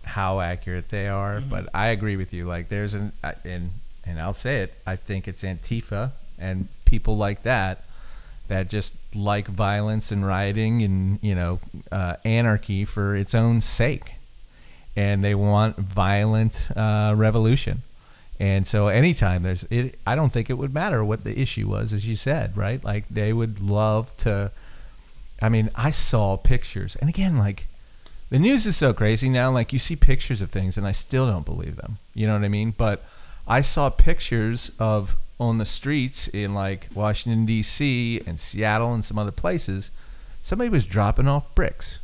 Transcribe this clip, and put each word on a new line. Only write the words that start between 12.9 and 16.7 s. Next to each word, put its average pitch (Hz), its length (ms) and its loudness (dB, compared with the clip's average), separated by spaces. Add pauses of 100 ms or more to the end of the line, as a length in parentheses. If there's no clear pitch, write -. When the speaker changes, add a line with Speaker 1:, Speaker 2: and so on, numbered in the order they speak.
Speaker 1:
its 98 200 -2
own 117 260 4
sake. - 540 -2 (840)
And 101 260 2
they 101 140 2
want 104 420 2
violent, 101 960 2